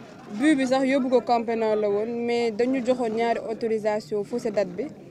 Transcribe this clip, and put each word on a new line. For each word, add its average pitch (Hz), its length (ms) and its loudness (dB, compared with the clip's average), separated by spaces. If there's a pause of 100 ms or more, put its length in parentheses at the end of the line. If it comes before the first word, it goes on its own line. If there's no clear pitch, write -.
(400)
But 302 180 6
bi 262 80 2
sax 262 200 2
yóbbu 262 240 2
ko 240 120 4
camp 233 240 2
pénal 220 340 0
la 208 100 2
woon, 233 360 -2
mais 240 260 0
dañu 240 320 0
joxoon 247 320 0
ñaari 233 240 2
autorisation 214 840 -2
faussé 240 280 -4
date 202 240 0
bi. 233 120 -6 (240)